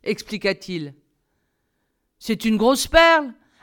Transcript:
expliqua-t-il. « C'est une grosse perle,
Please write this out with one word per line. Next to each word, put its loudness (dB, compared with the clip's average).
expliqua-t-il. « -8
C'est -6
une 0
grosse 0
perle, 4